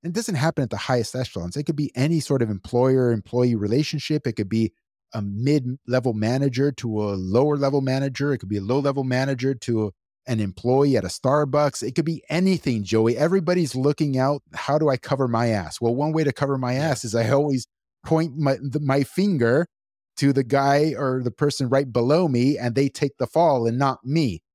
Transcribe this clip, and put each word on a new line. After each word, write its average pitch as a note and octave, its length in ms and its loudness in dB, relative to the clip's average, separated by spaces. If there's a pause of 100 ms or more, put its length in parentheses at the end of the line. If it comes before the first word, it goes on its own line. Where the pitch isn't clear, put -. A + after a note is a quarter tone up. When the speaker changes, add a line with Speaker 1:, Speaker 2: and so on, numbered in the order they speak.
Speaker 1:
And F3 100 -8
it E3 40 -6
doesn't A3 200 -2
happen D3 280 0
at A2+ 60 -4
the - 80 -6
highest B2 380 -2
echelons. F#2+ 420 -6
It D3 60 -6
could D#3 120 -4
be C#3+ 200 -4
any D#3 240 2
sort C#3 220 0
of A2+ 80 -2
employer-employee B2 1040 0
relationship. C#3 720 -2
It A#2 80 -2
could G2+ 160 -4
be A2+ 220 0 (420)
a G#2+ 80 -6
mid-level B2 920 -2
manager B2+ 580 0
to G#2+ 320 -4
a G2+ 120 -2
lower-level C#3 680 0
manager. C3+ 520 -2
It A#2+ 60 -4
could F#2+ 100 -12
be G2+ 80 -2
a G2 40 -4
low-level C3+ 420 0
manager C3 500 -2
to A2+ 340 -2
a, F#2+ 40 -6 (360)
an A#2+ 120 -2
employee B2 580 2
at F#2 60 0
a F2+ 40 -4
Starbucks. C#3+ 760 0
It B2+ 120 -6
could E3 100 0
be E3 240 -4
anything, D#3 540 0
Joey. A2 320 2
Everybody's E3+ 600 0
looking C#3 420 0
out, C#3 240 0 (120)
"How D3 260 0
do D#3 100 2
I C3 80 0
cover C3+ 300 -2
my A#2 220 0
ass?" G2 300 -4
Well, A#2+ 160 0
one D3+ 180 -2
way D#3+ 100 0
to C#3 100 0
cover C#3 240 -2
my B2+ 160 -2
Speaker 2:
Yeah. D3 160 -2
Speaker 1:
ass C3 160 -4
is G#2 80 -8
I A#2 160 2
always C#3 380 0 (360)
point D#3+ 320 0
my, D#3+ 240 0
the, C#3+ 200 -4
my C#3 240 2
finger D#3 640 2 (500)
to C#3 160 2
the C3 100 2
guy C#3 540 2
or C3 260 -2
the A#2+ 80 -2
person C#3+ 380 -2
right C3 220 2
below C3+ 360 2
me, C3 300 2
and B2 160 -2
they C3+ 160 2
take - 280 -4
the B2 100 -2
fall C#3+ 400 2
and A#2 100 0
not C3+ 260 0
me. B2+ 380 0 (120)